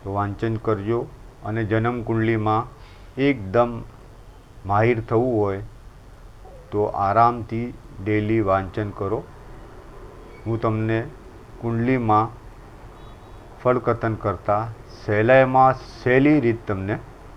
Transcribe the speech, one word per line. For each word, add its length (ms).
તો 100
વાંચન 420
કરજો 520
અને 200
જન્મ 380
કુંડલીમાં 640
એકદમ 600
માહિર 360
થવું 400
હોય 200
તો 120
આરામથી 920
ડેલી 380
વાંચન 480
કરો. 340
હું 140
તમને 460
કુંડલીમાં 680
ફળકથન 540
કરતાં 520
સહેલાઈમાં 680
સહેલી 360
રીત 280
તમને 320